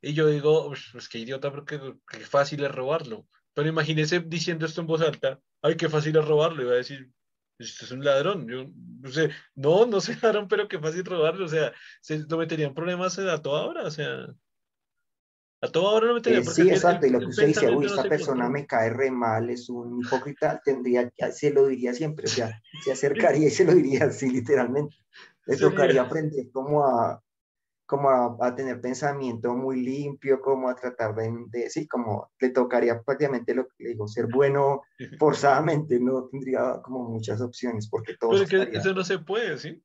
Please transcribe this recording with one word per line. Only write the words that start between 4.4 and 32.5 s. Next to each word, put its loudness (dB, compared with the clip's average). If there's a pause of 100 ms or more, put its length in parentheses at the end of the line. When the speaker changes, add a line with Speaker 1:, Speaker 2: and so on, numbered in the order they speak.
Speaker 1:
esto -6
en -6
voz 0
alta, -2 (240)
"Ay, 2
qué -2
fácil 0
es 4
robarlo". 2
Y -2
va 2
a 4
decir, -8 (480)
"Este -16
es -12
un -10
ladrón". 2
Yo, -8 (360)
no -14
sé, 2 (240)
"No, 6
no 0
soy -6
ladrón, 2
pero 0
qué -8
fácil -4
robarlo". 0
O -8
sea, 0 (280)
se -6 (100)
lo -2
metería -2
en -8
problemas -4
a -2
toda -2
hora, -6
o -6
sea, -8 (1300)
a -4
toda 2
hora 4
lo 4
metería, 4
Speaker 2:
Eh, 0
Speaker 1:
porque 4
Speaker 2:
sí, 10
Speaker 1:
el, -
Speaker 2:
exacto, 4
y 8
Speaker 1:
el, 2
Speaker 2:
lo 4
que -4
Speaker 1:
el -6
Speaker 2:
usted 4
dice, 4
Speaker 1:
pensamiento 4
Speaker 2:
"Uy, 2
Speaker 1:
no 0
Speaker 2:
esta 0
Speaker 1:
se 0
Speaker 2:
persona 0
Speaker 1:
controla. -
Speaker 2:
me -4
cae 2
re 0
mal, -2
es -8
un -8
hipócrita", -4
tendría, 0
ya -4
se 0
lo 6
diría -2
siempre, -6
o -2
sea, -4 (120)
Speaker 1:
<laughs> -18
Speaker 2:
se -2
acercaría 2
y 4
se 4
lo 6
diría 6
así, 0
literalmente. 0 (500)
Le 0
Speaker 1:
Sería 6
Speaker 2:
tocaría 4
aprender -4
como 0
a, 0 (640)
como 2
a, 2
a 0
tener -6
pensamiento -4
muy -4
limpio, -2
como 0
a -2
tratar -4
de, -4 (180)
de, -6
sí, -6
como -6
le 2